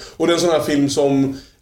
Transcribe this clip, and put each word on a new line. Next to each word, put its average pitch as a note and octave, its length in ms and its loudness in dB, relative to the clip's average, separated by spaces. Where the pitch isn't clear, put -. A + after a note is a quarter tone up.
Och E3 100 0
det E3+ 60 2
är - 20 4
en D#3+ 60 -2
sån E3+ 100 2
här D#3 100 2
film C#3+ 300 0
som C3+ 500 0